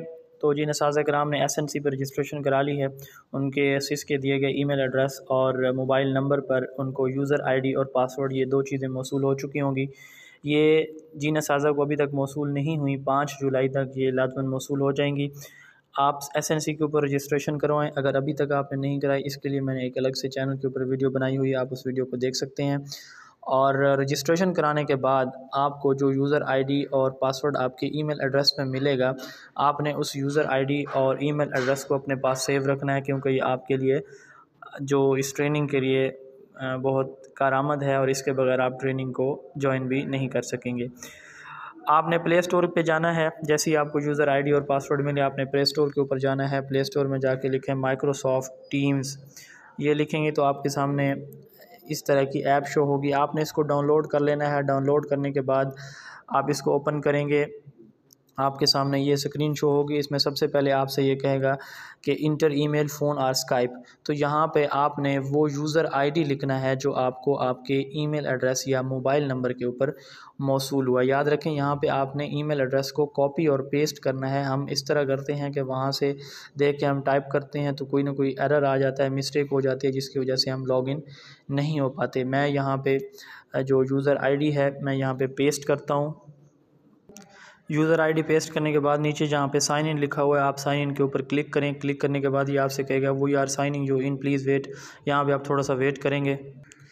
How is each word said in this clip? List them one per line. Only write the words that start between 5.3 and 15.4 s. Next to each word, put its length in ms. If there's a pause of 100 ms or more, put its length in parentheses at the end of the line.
और 420
मोबाइल 400
नंबर 280
पर 240 (140)
उनको 300
यूज़र 320
आईडी 320
और 220
पासवर्ड, 380
ये 120
दो 180
चीज़ें 260
मौसूल 360
हो 100
चुकी 240
होंगी। 300 (580)
ये 500 (200)
जिन 200
असातिज़ा 340
को 120
अभी 140
तक 180
मौसूल 360
नहीं 280
हुई, 180
पाँच 440
जुलाई 280
तक 280
ये 140
लाजमन 340
मौसूल 360
हो 120
जाएंगी। 400 (680)